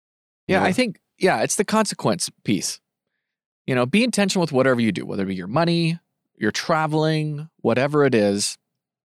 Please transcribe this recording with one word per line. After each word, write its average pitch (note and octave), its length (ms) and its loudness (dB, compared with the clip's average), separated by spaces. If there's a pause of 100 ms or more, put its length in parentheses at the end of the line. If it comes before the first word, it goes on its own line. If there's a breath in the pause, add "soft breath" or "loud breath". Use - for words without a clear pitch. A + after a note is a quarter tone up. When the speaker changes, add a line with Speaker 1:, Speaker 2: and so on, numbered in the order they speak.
(480)
Speaker 1:
Yeah, F#3 140 2
Speaker 2:
Yeah. G3 60 2
Speaker 1:
I F#3+ 60 2
think, B3 260 -2 (180)
yeah, D3+ 240 2
it's C3+ 140 0
the G#3+ 100 2
consequence F3+ 640 -2 (140)
piece. - 360 -2 (880)
You C3+ 100 -2
know, B2 100 2
be G3+ 180 2
intentional G3+ 380 0
with D#3 100 -2
whatever C3 300 2
you A2 100 2
do, - 140 -4
whether G2 180 -6
it F#2 40 -4
be F#2+ 80 -4
your F#2 120 -8
money, E3+ 520 0 (380)
your - 140 0
traveling, D#3 1040 -2
whatever C#3 480 2
it B2+ 100 2
is. G2+ 420 0 (480)